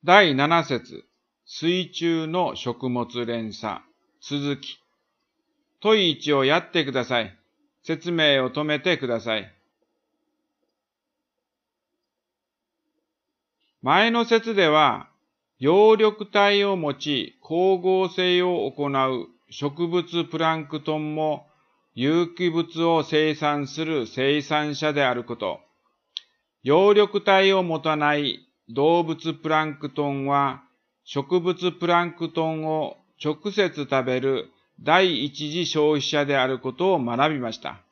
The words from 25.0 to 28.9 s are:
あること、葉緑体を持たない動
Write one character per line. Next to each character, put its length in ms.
あ 80
る 120
こ 120
と、 240
葉 320
緑 280
体 300
を 100
持 180
た 160
な 200
い 300
動 300